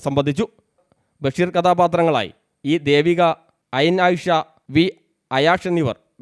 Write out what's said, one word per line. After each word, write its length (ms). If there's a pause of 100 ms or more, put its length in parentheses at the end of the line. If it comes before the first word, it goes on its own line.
സംബന്ധിച്ചു. 400 (760)
ബഷീർ 340
കഥാപാത്രങ്ങളായി 760 (340)
ഇ 100 (140)
ദേവിക, 320 (520)
ഐൻ 340
ആയിഷ, 200 (480)
വി 100 (460)
അയാഷ് 400
എന്നിവർ 240 (260)